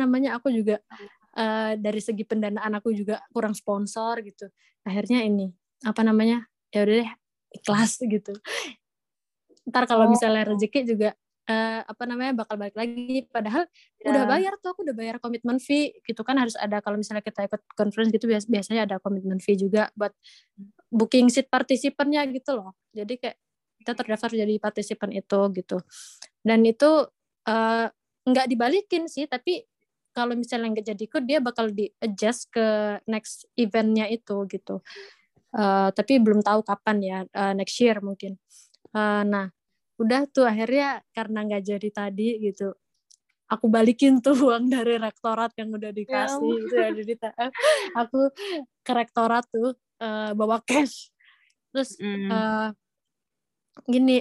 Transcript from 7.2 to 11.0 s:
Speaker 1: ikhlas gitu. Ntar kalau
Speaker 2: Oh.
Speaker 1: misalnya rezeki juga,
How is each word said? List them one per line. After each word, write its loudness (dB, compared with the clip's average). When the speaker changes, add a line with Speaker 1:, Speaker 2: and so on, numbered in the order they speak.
Speaker 1:
ikhlas 0
gitu. -2
Ntar 0
kalau 6
Speaker 2:
Oh. 6
Speaker 1:
misalnya 4
rezeki 0
juga, 2